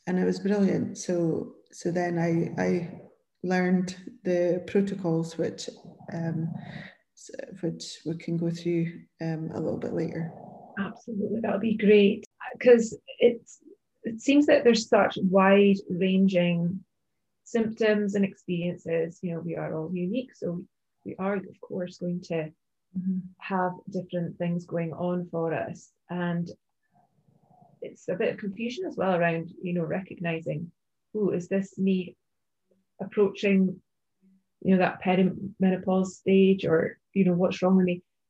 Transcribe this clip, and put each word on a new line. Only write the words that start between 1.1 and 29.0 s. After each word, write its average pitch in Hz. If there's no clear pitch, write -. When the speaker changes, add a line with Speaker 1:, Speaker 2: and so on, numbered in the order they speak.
Speaker 1:
so -
then 175
I, 170
I 180
learned 180
the 180
protocols, 175
which, -
um, 165
s-, -
which -
we 165
can 170
go 170
through, 170
um, 160
a -
little -
bit -
later. 165
Speaker 2:
Absolutely, 208
that 202
would 202
be 220
great, 208
'cause 233
it's, -
it 226
seems 294
that 285
there's 233
such 208
wide-ranging 190
symptoms 214
and 202
experiences. 170
You 170
know, 160
we 165
are 156
all 160
unique, 202
so 175
we -
are, 196
of 185
course, 185
going 175
to 160
Speaker 1:
Mm-hmm. 185
Speaker 2:
have 185
different 175
things 175
going 165
on 180
for 165
us, -
and 175
it's -
a 180
bit -
of -
confusion 233
as -
well 185